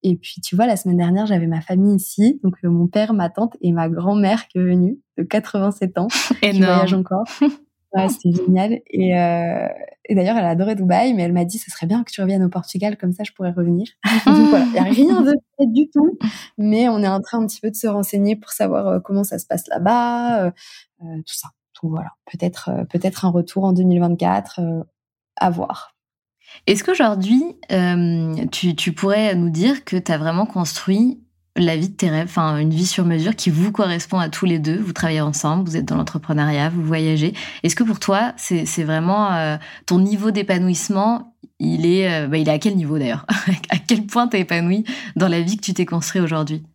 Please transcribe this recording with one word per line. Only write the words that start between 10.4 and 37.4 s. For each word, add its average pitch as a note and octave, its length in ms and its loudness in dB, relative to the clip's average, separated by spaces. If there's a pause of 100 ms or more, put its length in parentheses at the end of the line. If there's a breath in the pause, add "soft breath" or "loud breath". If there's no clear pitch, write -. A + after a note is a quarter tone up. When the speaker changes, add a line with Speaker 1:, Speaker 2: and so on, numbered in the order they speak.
Speaker 1:
a E3+ 60 2
adoré F#3+ 260 0
Dubaï, G3 380 2
mais F#3 100 2
elle F3 80 0
m'a F3 140 2
dit, « F#3+ 140 -8
Ce - 120 -14
serait - 160 -6
bien A3+ 160 0
que - 80 -10
tu G3+ 100 -8
reviennes F#3+ 220 2
au F3+ 60 2
Portugal, G3 480 -4
comme F3+ 160 -2
ça, G#3 100 -8
je - 80 -12
pourrais F3+ 200 -6
revenir. » F3 360 0 (160)
<laughs> A3 220 2
Donc D4+ 240 8
voilà, C4+ 160 6
il A#3+ 80 0
n'y F3+ 60 2
a - 40 4
rien D#4 380 4
de C#4 100 4 (260)
fait C#4 100 4
du C#4 220 2
tout, D4+ 300 2 (380 loud breath)
mais G#3+ 320 4
on G#3+ 100 2
est G3+ 80 2
en F#3+ 140 0
train A3+ 200 -4
un A3 60 0
petit - 140 -10
peu G#3+ 100 -4
de G#3+ 60 -12
se A#3 100 -4
renseigner G3+ 480 0
pour G#3+ 160 -16
savoir, G3 360 0
euh, F#3 120 0
comment G3 240 -2
ça G3 160 -6
se - 60 -12
passe - 240 -6
là-bas, A#3+ 720 0
euh, F3+ 80 0 (520 loud breath)
euh, E3 160 -10
tout - 160 -12
ça. - 160 -12 (300)
Donc E3 100 -4
voilà, D#3 180 -6 (200)
peut-être, F3 400 -6
euh, - 140 -4
peut-être F3+ 400 -4
un F#3+ 60 2
retour F3 340 -2
en F#3+ 80 2
deux F#3 120 2
mille F3 180 4
vingt-quatre, F3 580 0
euh, E3 240 -4 (540)
à F#3+ 120 2
voir. - 460 -8 (720 loud breath)
Speaker 2:
Est-ce G3+ 160 2
qu'aujourd'hui, A#3+ 600 0 (280)
euh, F3 640 0 (160)
tu, F3 240 -2
tu E3+ 160 -4
pourrais G3 440 0
nous F3 140 0
dire G#3 360 0
que - 100 -6
t'as F3 220 -2
vraiment E3 280 -2
construit G3+ 760 -2 (360)
la E3 200 2
vie E3+ 100 -2
de G3 80 -8
tes F3+ 140 0
rêves, D#3+ 180 -2
enfin, D#3 300 0
une D3+ 140 2
vie E3 140 2
sur F#3 200 -2
mesure E3+ 280 0
qui - 160 -2
vous F3 220 2
correspond F#3 480 -2
à E3 80 -2
tous D#3 180 -4
les E3+ 140 2
deux ? D#3 180 -2
Vous G3+ 140 -4
travaillez D#3+ 300 -2
ensemble, D3+ 420 -2
vous E3 140 -4
êtes D#3 80 -4
dans D3+ 100 -4
l'entrepreneuriat, D3+ 720 -2
vous E3+ 160 -2
voyagez. D#3+ 500 0 (300 loud breath)